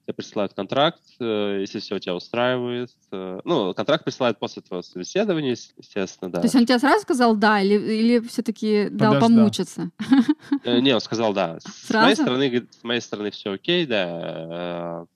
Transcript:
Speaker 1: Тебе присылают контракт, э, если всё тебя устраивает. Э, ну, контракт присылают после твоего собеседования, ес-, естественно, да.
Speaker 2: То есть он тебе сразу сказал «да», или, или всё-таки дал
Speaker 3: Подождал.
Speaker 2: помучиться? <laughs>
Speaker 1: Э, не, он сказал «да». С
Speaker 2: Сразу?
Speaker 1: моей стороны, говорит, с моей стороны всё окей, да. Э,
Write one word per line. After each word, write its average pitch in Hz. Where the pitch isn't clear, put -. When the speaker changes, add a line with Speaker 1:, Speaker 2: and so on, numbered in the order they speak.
Speaker 1:
Тебе -
присылают 104
контракт, 135
э, 104
если 101
всё 98
тебя 92
устраивает. 123
Э, 92
ну, 104
контракт 139
присылают 123
после 113
твоего 90
собеседования, 156
ес-, -
естественно, -
да. -
Speaker 2:
То -
есть 226
он 240
тебе 254
сразу 294
сказал 240
«да», 208
или, 196
или 220
всё-таки 214
дал 214
Speaker 3:
Подождал. 220
Speaker 2:
помучиться? 208
<laughs> 269
Speaker 1:
Э, 120
не, 135
он 107
сказал 110
«да». 85
С -
Speaker 2:
Сразу? 220
Speaker 1:
моей 226
стороны, 139
говорит, 120
с -
моей 120
стороны 104
всё -
окей, 170
да. 85
Э, 85